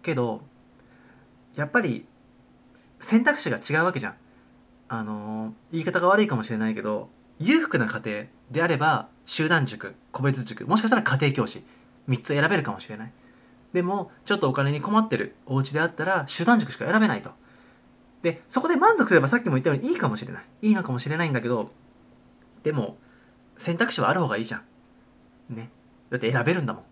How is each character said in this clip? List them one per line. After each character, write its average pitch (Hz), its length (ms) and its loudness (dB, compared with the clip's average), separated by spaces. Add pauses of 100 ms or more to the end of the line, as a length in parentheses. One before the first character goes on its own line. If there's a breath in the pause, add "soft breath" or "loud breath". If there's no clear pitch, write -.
け 165 120 -4
ど、 120 280 -2 (1120 soft breath)
や 147 100 -4
っ 147 60 -8
ぱ 247 100 4
り、 147 260 -4 (920 soft breath)
選 226 240 4
択 - 160 2
肢 151 100 -4
が 113 80 -2
違 156 240 0
う - 20 2
わ 180 80 2
け 180 80 -4
じ 117 60 -6
ゃ 95 40 -6
ん。 - 40 -18 (760 soft breath)
あ 113 140 -6
の 107 460 -8
ー、 113 40 -10 (200)
言 165 80 -4
い 156 40 -8
方 175 160 0
が 175 80 4
悪 202 140 6
い 208 60 2
か 131 80 -2
も 110 80 -4
し 113 60 -12
れ 113 80 -4
な 110 100 0
い 110 60 -2
け 104 80 -8
ど、 107 280 -6 (280)
裕 269 220 4
福 - 180 -2
な 120 80 2
家 110 180 -6
庭 107 200 -6 (260)
で 151 120 0
あ 170 40 2
れ 160 100 2
ば、 143 320 0 (180)
集 156 220 -2
団 160 180 4
塾、 104 280 -12 (180)
個 - 100 -6
別 131 220 0
塾、 107 220 -12
も 165 100 2
し 220 60 2
か 226 60 0
し - 20 0
た 247 60 4
ら 220 60 0
家 135 180 0
庭 143 120 2
教 120 140 -2
師、 - 180 -14 (420 loud breath)
三 127 160 -2
つ - 60 -14
選 147 200 2
べ 196 80 2
る 156 60 0
か 110 100 -6
も 95 80 -10
し - 80 -18
れ 107 80 -12
な 110 80 -14
い。 127 80 -16 (640 soft breath)
で 180 80 2
も、 185 280 -4 (140 loud breath)
ち - 80 -2
ょ - 40 4
っ - 20 -6
と 147 100 2
お 131 40 2
金 139 200 2
に 151 80 -2
困 208 180 2
っ 220 100 2
て 123 100 0
る 104 160 -6 (100)
お 131 120 -2
家 135 160 0
で 151 80 0
あ 165 60 2
っ 165 80 -6
た 156 120 -6
ら、 180 220 0
集 - 180 -4
団 233 140 6
塾 - 120 -6
し - 60 -14
か - 80 -6
選 185 140 2
べ 220 80 4
な 127 80 0
い 101 40 -8
と。 - 120 -16 (880 soft breath)
で、 165 260 -2
そ 254 140 0
こ 320 60 -2
で 349 80 2
満 415 200 6
足 269 120 4
す - 60 4
れ 156 60 8
ば 135 80 2
さ 233 100 2
っ 233 40 -2
き 240 40 -4
も 151 100 2
言 131 40 2
っ - 20 -12
た 165 80 2
よ 143 60 2
う - 20 -4
に 240 120 -4
い 349 40 2
い 349 40 -2
か - 100 0
も 214 80 -2
し - 80 -10
れ 131 80 -12
な - 80 -14
い。 - 40 -20 (180)
い 214 80 4
い 214 40 8
の 190 80 2
か 135 100 -4
も 123 60 -2
し 123 120 -6
れ 156 80 -2
な 175 80 0
い 151 40 -2
ん 139 40 0
だ 120 80 0
け 120 60 -4
ど、 113 220 -2 (920)
で 151 100 0
も、 123 240 -4 (600 soft breath)
選 170 180 -4
択 233 160 0
肢 - 80 -4
は 107 80 2
あ 143 60 2
る 180 60 2
方 151 80 2
が 104 100 -2
い 113 40 -4
い - 40 -4
じ - 80 -8
ゃ - 40 -10
ん。 - 960 -20
ね。 117 160 -12 (400)
だ 120 60 -4
っ 127 40 -4
て 110 100 0
選 123 140 0
べ 160 100 2
る 180 80 -2
ん - 40 -2
だ 110 60 -4
も - 80 -10
ん。 - 120 -20